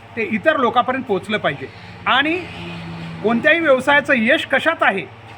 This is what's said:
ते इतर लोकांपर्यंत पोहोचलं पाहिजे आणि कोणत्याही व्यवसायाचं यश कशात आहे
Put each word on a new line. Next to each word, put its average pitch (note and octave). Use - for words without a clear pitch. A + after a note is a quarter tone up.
ते A3+
इतर D4+
लोकांपर्यंत B3
पोहोचलं G3+
पाहिजे C#3+
आणि D4+
कोणत्याही A#3+
व्यवसायाचं C#4+
यश A#3+
कशात D#4+
आहे G3